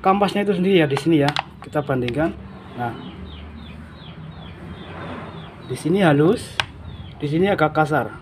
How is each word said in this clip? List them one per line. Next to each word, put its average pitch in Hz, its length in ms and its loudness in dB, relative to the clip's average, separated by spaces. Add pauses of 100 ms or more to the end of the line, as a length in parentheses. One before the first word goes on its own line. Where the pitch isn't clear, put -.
kampasnya 202 480 4
itu 196 80 2
sendiri 180 240 6
ya 151 80 4
di 135 80 0
sini 165 240 4
ya. 139 80 4 (320)
Kita 147 240 -2
bandingkan. 135 480 0 (420)
Nah, 120 220 -6 (2750)
di 127 80 -4
sini 180 260 2
halus, 160 540 4 (640)
di 147 80 -4
sini 165 180 2
agak 156 300 2
kasar. 143 340 2 (100)